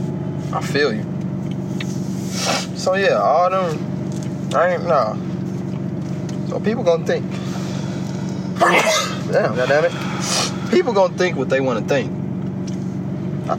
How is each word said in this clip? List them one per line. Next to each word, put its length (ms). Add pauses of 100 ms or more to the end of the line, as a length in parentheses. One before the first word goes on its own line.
(520)
I 80
feel 320
you. 100 (1700)
So, 160
yeah, 220
all 340
them, 1040
I 200
ain't, 120
nah. 280 (1400)
So 100
people 240
gonna 220
think. 240
<coughs> 1300 (760)
Damn, 240
goddamn 300
it. 60 (800)
People 220
gonna 240
think 220
what 100
they 140
wanna 180
think. 300 (1500)